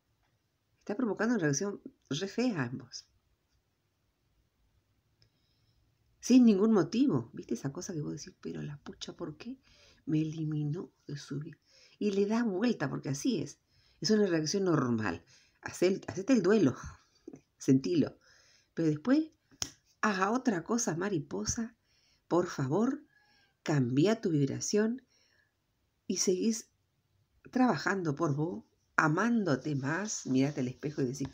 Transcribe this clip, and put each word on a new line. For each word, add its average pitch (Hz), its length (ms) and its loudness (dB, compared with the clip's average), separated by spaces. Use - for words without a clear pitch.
está 208 180 -8
provocando 226 380 0
una 196 80 0
reacción 175 380 0
re 165 200 -4
fea 226 320 -2
a 123 60 0
ambos. - 420 -12
Sin 254 240 8
ningún 220 280 6
motivo. 185 600 2
¿Viste - 220 -8
esa 139 180 -6
cosa - 200 -10
que 151 80 -6
vos 160 120 -6
decís, - 280 -14
"Pero - 220 -10
la 147 160 -10
pucha, - 380 -16
¿por 156 200 -10
qué 254 220 -14
me 156 160 0
eliminó 151 720 -4
de 143 100 -10
su 143 220 -10
vida?". 151 200 -14
Y 208 140 -2
le 202 140 2
das 226 180 0
vuelta, 196 440 0
porque 143 200 -8
así 180 320 -2
es. - 200 -10
Es 214 100 0
una 208 160 4
reacción 170 380 0
normal. 120 600 0
Hacé - 260 0
el, 196 180 -2
hacete 196 260 -2
el 220 100 6
duelo. 175 340 4
Sentilo. 135 600 2
Pero 165 140 0
después, 262 420 0
haz 196 260 0
otra 226 360 0
cosa, 214 320 -2
mariposa. 208 800 -6
Por 170 180 2
favor, 170 600 -2
cambia 147 580 2
tu 202 100 -2
vibración 160 720 0
y 185 120 -4
seguís 202 520 0
trabajando 185 640 2
por 151 220 0
vos, 180 280 -4
amándote 165 800 2
más. 160 520 -4
Mírate 135 340 2
al 123 80 -2
espejo - 320 -6
y 135 60 0
decís, 131 280 -6